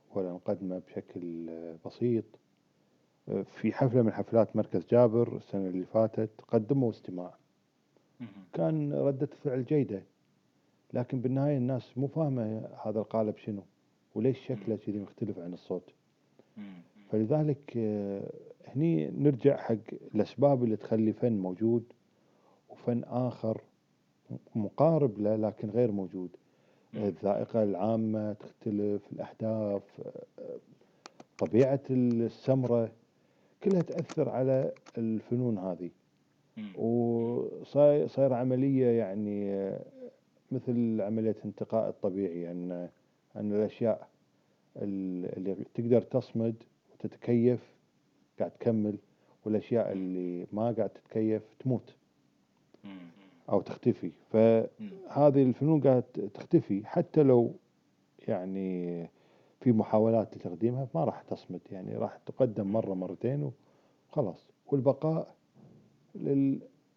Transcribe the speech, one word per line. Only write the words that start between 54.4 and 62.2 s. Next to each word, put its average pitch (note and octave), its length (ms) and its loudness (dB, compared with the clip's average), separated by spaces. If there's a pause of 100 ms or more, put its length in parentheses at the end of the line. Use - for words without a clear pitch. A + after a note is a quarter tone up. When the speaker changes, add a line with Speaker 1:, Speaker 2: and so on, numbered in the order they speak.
Speaker 1:
الفنون C#3 380 4
قاعد B2+ 220 6 (320)
تختفي، G#2+ 520 0
حتى E3+ 360 2
لو B2 320 6 (760)
يعني F#2 760 -4 (540)
في B2+ 120 4
محاولات A2 640 2
لتقديمها A#2+ 580 -4
ما D#3+ 100 0
راح - 180 -2
تصمد، - 380 -10 (120)
يعني G2+ 240 -10
راح A2 200 -4 (100)